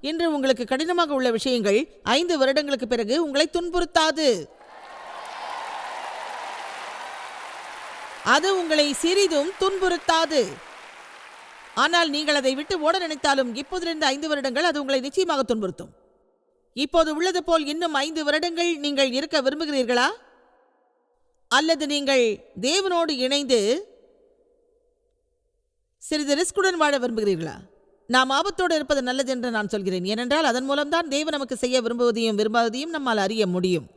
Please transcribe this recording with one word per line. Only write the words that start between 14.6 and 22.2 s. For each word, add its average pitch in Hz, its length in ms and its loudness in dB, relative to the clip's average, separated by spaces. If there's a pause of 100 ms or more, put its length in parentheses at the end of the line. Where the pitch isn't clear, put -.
அது 311 160 2
உங்களை 269 200 0
நிச்சயமாக 285 440 0
துன்புறுத்தும். 220 500 -4 (800)
இப்போது 311 420 2
உள்ளது 349 280 0
போல் 320 220 2
இன்னும் 311 280 -2
ஐந்து 302 300 -2
வருடங்கள் 330 520 0
நீங்கள் 285 360 0
இருக்க 285 300 0
விரும்புகிறீர்களா? 262 680 0 (1400)
அல்லது 311 360 2
நீங்கள் 277 360 2 (380)